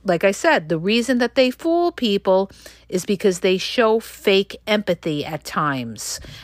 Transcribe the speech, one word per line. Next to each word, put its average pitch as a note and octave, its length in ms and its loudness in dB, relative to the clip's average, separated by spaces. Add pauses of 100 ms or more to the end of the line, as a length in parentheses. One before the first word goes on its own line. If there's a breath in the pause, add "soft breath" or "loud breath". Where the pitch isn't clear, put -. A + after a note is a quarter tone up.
like F3 200 0
I G3 60 4
said, G3 380 0
the E3 100 0
reason A#3 400 0
that A#3+ 160 -2
they B3+ 160 4
fool E4+ 420 0
people G3 580 0 (380 loud breath)
is F#3 160 -4
because F#3+ 360 0
they F#3 180 2
show A3 420 0
fake - 560 0 (100)
empathy F3 580 -2
at D#3+ 200 -10
times. C3 760 -4 (260 loud breath)